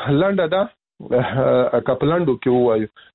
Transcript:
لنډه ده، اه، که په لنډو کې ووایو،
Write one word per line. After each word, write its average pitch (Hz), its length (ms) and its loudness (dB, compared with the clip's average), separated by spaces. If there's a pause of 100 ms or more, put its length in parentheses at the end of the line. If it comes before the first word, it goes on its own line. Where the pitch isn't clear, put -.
لنډه 180 380 0
ده، 190 220 -2 (320)
اه، 127 800 0
که 123 140 -2
په 127 120 -2
لنډو 156 300 0
کې - 120 -6
ووایو، 117 400 2 (280)